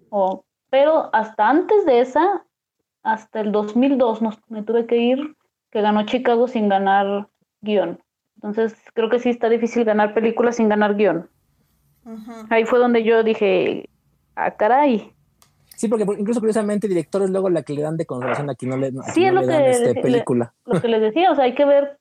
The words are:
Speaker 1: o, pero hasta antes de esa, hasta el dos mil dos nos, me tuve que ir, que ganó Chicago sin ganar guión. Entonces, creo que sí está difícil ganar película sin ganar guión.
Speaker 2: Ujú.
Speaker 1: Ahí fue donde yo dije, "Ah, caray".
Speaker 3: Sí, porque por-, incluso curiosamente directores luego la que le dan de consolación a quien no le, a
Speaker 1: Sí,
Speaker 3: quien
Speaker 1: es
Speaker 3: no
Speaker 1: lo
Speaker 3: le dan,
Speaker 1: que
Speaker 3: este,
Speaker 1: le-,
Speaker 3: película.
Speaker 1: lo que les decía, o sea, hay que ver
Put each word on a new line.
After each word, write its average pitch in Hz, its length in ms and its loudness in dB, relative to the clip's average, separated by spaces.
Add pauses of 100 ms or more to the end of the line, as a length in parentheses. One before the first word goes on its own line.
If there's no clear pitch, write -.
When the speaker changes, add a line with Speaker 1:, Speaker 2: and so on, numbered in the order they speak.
Speaker 1:
o, 190 340 -2 (240)
pero 294 460 2
hasta 214 340 0
antes 370 380 2
de 240 140 4
esa, 311 440 0 (600)
hasta 220 360 -6
el 208 120 -4
dos 208 240 -2
mil 269 220 2
dos 226 220 0
nos, 220 160 -4 (120)
me 214 160 -10
tuve 233 220 0
que 233 100 0
ir, 262 400 0 (340)
que 220 100 -4
ganó 208 240 0
Chicago 240 440 0
sin 220 200 -2
ganar 196 600 0 (320)
guión. 196 400 -2 (340)
Entonces, 214 400 -4 (200)
creo 226 140 -2
que 240 120 0
sí 240 100 -2
está 240 180 -2
difícil 233 360 0
ganar 214 280 0
película 226 380 0
sin 226 180 0
ganar 208 280 0
guión. 175 340 0 (720)
Speaker 2:
Ujú. 226 280 -18 (180)
Speaker 1:
Ahí 226 140 2
fue 240 160 2
donde 240 240 2
yo 226 180 4
dije, 202 640 0 (460)
"Ah, - 220 -4
caray". 240 580 2 (640)
Speaker 3:
Sí, 226 120 -4
porque 214 180 0
por-, 202 140 -4
incluso 233 200 -2
curiosamente 208 460 -2
directores 190 440 -2
luego 190 180 -2
la 165 140 0
que 147 100 -10
le 147 100 -4
dan 156 140 -4
de 160 100 -6
consolación 127 440 -6
a 131 40 -6
quien 127 160 -8
no 131 60 -4
le, 135 120 -2
a 131 180 -10
Speaker 1:
Sí, - 80 -10
Speaker 3:
quien 349 140 2
Speaker 1:
es 370 60 0
Speaker 3:
no 370 60 4
Speaker 1:
lo - 60 0
Speaker 3:
le 339 60 0
dan, 302 120 2
Speaker 1:
que 254 60 4
Speaker 3:
este, 240 240 2
Speaker 1:
le-, 254 80 -6
Speaker 3:
película. 131 520 0 (120)
Speaker 1:
lo 202 140 0
que 240 80 -4
les 226 120 2
decía, 311 320 2
o - 20 2
sea, 269 100 2
hay 247 100 0
que 285 100 2
ver 285 360 2